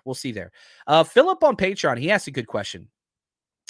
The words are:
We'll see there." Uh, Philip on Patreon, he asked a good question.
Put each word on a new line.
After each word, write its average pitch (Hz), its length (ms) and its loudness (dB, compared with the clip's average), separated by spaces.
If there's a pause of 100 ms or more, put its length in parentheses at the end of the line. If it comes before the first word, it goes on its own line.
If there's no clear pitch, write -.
We'll 127 100 -8
see 127 180 -8
there." 92 200 -12 (340)
Uh, 156 180 4
Philip 330 380 2
on 269 140 4
Patreon, 185 420 -2
he 147 120 -2
asked 208 160 0
a 143 60 -12
good 127 160 -6
question. 98 420 -10 (800)